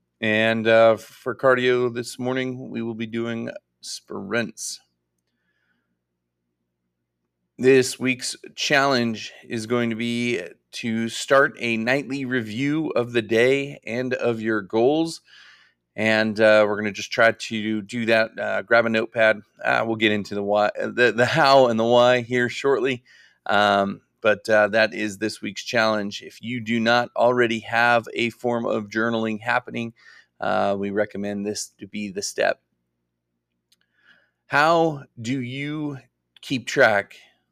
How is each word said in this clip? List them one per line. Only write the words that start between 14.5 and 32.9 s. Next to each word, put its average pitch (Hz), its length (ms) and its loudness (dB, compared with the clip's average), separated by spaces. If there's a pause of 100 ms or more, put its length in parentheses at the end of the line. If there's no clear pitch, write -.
goals. 147 580 0 (760)
And, 110 460 0
uh, 107 260 8
we're 104 120 -2
gonna 104 140 -4
just 104 200 -12
try 113 200 4
to 107 500 -6
do 113 240 -8
that. 113 320 2
Uh, 104 240 -4
grab 117 240 4
a 113 40 0
notepad. 110 500 2 (220)
Uh, 120 240 0
we'll 113 100 -2
get 110 160 2
into 104 220 -4
the 101 100 -4
why, 104 260 2 (100)
the, 110 340 2
the 120 120 2
how 135 400 6
and 113 120 0
the 113 60 0
why 123 360 4
here 123 280 -2
shortly. 127 540 -2 (420)
Um, 101 560 2 (220)
but, 104 260 2
uh, 107 200 4
that 110 260 0
is 101 240 -6
this 110 240 -6
week's 104 220 -10
challenge. 107 580 -2
If - 180 -20
you 120 200 -8
do 113 200 -2
not 120 340 2
already 117 460 2
have 117 540 0
a 117 160 -2
form 120 340 -4
of 104 240 -4
journaling 110 540 -4
happening, 117 500 -4 (480)
uh, 101 380 0
we 101 120 -4
recommend 101 560 -4
this 104 220 -8 (100)
to 104 80 -18
be 104 240 -10
the 95 100 -10
step. - 400 -4 (1900)